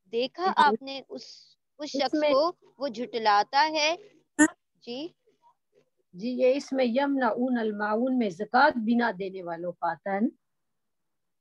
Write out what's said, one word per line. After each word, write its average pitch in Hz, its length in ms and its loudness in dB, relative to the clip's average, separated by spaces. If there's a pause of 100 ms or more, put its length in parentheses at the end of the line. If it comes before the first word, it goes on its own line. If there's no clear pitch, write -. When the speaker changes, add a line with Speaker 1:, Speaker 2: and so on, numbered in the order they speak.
(120)
Speaker 1:
देखा 254 360 -2
Speaker 2:
जी। 381 100 0
Speaker 1:
आपने 269 520 2
उस, - 480 -18 (220)
उस - 100 -8
शख्स 277 120 -2
Speaker 2:
इसमें 294 320 2
Speaker 1:
को, 302 160 4 (300)
वो 277 100 -4
झुटलाता 220 720 0
है? 311 380 0 (840)
जी। 269 320 -12 (1000)
Speaker 2:
जी, 202 160 -8
ये 254 220 2
इसमें 269 340 -2
यमनऊनल 247 840 0
माऊन 214 420 -2
में 233 140 0
ज़कात 247 480 2
भी 226 180 0
ना 233 160 0
देने 190 320 -10
वालों 170 280 -8
का 170 200 -4
आता 180 220 -6
है 196 80 -2
ना, 240 80 0 (1120)